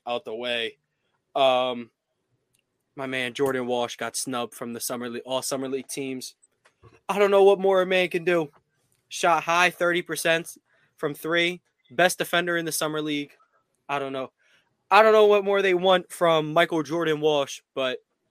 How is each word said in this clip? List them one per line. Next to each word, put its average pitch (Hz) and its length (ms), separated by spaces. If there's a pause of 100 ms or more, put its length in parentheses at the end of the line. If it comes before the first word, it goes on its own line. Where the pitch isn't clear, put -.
out 120 180
the 117 80
way. 117 440 (580)
Um, 127 560 (1040)
my 139 100
man 131 280
Jordan 131 340
Walsh 120 300
got 117 180
snubbed 120 400
from 120 180
the 117 60
Summer 123 300
League, 117 180
all 127 160
Summer 135 240
League 131 200
teams. 131 460 (760)
I 196 120
don't 202 100
know 196 140
what 196 160
more 190 240
a - 20
man 185 220
can 165 160
do. 165 260 (600)
Shot 165 340
high, 175 260
thirty 175 320
percent 165 560 (380)
from 147 180
three. 170 480 (300)
Best 170 260
defender 175 400
in 165 80
the 156 60
Summer 156 300
League. 147 300 (560)
I 143 120
don't 135 140
know. 135 180 (580)
I 202 140
don't 220 100
know 214 140
what 208 180
more 196 160
they 196 140
want 180 360
from 160 420
Michael 170 300
Jordan 156 380
Walsh, 147 400 (140)
but 131 240 (320)